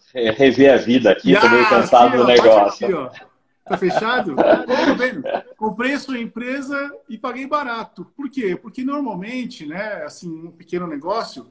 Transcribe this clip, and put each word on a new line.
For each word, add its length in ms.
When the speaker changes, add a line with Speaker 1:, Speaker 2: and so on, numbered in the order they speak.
Speaker 1:
re-, 180
rever 420
a 40
vida 340
aqui. 280
Tô 80
meio 140
Speaker 2:
Yes, 80
Speaker 1:
cansado 380
Speaker 2:
aqui, 100
Speaker 1:
do 60
Speaker 2:
ó, 40
bate 140
Speaker 1:
negócio. 440
Speaker 2:
aqui, 80
ó. 160
Tá 140
fechado? 580
<laughs> 80
Tá 300
vendo? 260
Comprei 380
a 60
sua 200
empresa 760
e 100
paguei 300
barato. 560
Por 120
quê? 320
Porque 220
normalmente, 840
né, 380
assim, 260
um 220
pequeno 340
negócio, 640